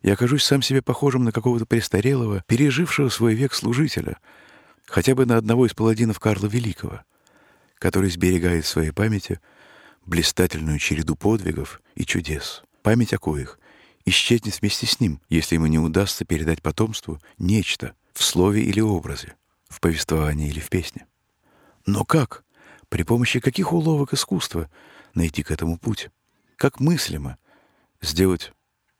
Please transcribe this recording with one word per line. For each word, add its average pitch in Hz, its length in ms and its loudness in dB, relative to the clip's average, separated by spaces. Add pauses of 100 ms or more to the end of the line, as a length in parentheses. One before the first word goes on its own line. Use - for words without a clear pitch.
Я 98 120 2
окажусь 123 300 2
сам 139 180 4
себе 131 200 0
похожим 127 420 0
на 117 80 2
какого-то 117 340 0
престарелого, 113 800 0
пережившего 139 640 2
свой 110 280 2
век 131 180 0
служителя, - 640 -2 (680)
хотя 131 300 2
бы 131 100 4
на 117 120 4
одного 113 280 4
из 107 80 0
паладинов 110 460 0
Карла 104 280 0
Великого, 110 560 -6 (760)
который 95 300 2
сберегает 87 560 2
в - 20 -4
своей 78 240 0
памяти 101 480 -2 (680)
блистательную 82 720 0
череду 78 380 -2
подвигов 95 680 -2 (140)
и - 100 -4
чудес, - 580 -6 (180)
память 110 320 2
о 95 40 -2
коих 71 400 -6 (460)
исчезнет - 560 0
вместе 107 260 -2
с - 140 -2
ним, 82 300 0
если 82 260 2
ему 80 120 2
не 78 120 4
удастся 85 460 0
передать 80 360 -2
потомству 92 600 -4 (160)
нечто - 580 -2 (160)
в - 100 -8
слове 101 420 2
или 101 180 0
образе, 82 540 -4 (340)
в - 100 -20
повествовании 76 680 0
или 76 100 -6
в - 80 -12
песне. - 400 -6 (800)
Но 101 180 0
как? - 400 -2 (460)
При 85 140 -4
помощи 120 360 2
каких - 320 0
уловок 156 420 0
искусства 135 560 -4 (440)
найти 82 300 -2
к - 80 -6
этому 82 260 -2
путь? - 320 -6 (480)
Как - 220 0
мыслимо 131 580 -2 (640)
сделать 85 520 0 (460)